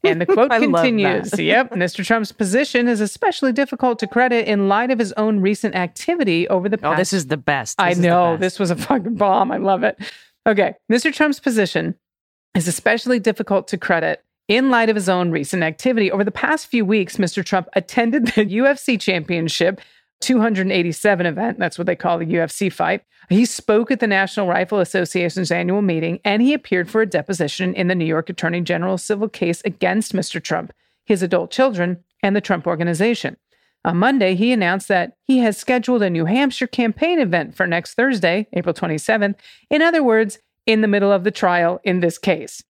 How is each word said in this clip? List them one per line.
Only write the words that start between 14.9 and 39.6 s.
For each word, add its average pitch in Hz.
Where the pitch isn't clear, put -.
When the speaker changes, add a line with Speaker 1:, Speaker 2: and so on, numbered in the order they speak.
Speaker 1:
of 208
his 190
own 180
recent 160
activity. 196
Over 202
the 196
past -
few 233
weeks, 190
Mister 185
Trump 180
attended 233
the 220
<laughs> 190
U 233
F 277
C 240
Championship 170
two 254
hundred 190
eighty-seven 180
event." 175
That's 180
what 175
they 180
call 175
the 165
U 165
F -
C 196
fight. 170
He 208
spoke 226
at 240
the 226
National 196
Rifle 180
Association's 175
annual 175
meeting, 170
and 208
he 269
appeared 185
for 220
a 220
deposition 180
in 185
the 185
New 170
York 160
Attorney 175
General's 175
civil 208
case 175
against 190
Mister 180
Trump, 165
his 190
adult 175
children, 180
and 202
the 208
Trump 170
Organization. 170
On 170
Monday, 208
he 220
announced 190
that 180
he 262
has 220
scheduled 247
a 190
New 165
Hampshire 254
campaign 294
event 170
for 180
next 170
Thursday, 214
April 175
twenty-seventh. 202